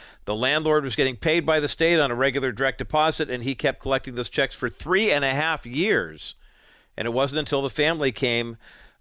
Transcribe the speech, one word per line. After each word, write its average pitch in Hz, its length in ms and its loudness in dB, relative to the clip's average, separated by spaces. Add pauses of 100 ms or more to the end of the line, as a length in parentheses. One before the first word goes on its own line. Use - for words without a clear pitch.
(260)
The 104 80 -2
landlord 151 500 2
was 123 100 -6
getting 131 220 2
paid 160 300 2
by 156 120 4
the 143 100 0
state 165 300 2
on 139 120 4
a 120 40 -2
regular 127 380 2
direct 131 260 -2
deposit, 151 520 0
and 123 140 -4
he 135 100 -2
kept - 260 -2
collecting 131 340 -2
those 120 140 -4
checks 135 260 -2
for 123 140 -4
three 190 420 0
and 143 140 2
a 135 60 2
half 151 340 -2
years. 123 680 -2 (640)
And 110 100 -4
it 117 60 -2
wasn't 139 280 0
until 143 220 0
the 139 80 -2
family 151 420 0
came 117 440 -2 (440)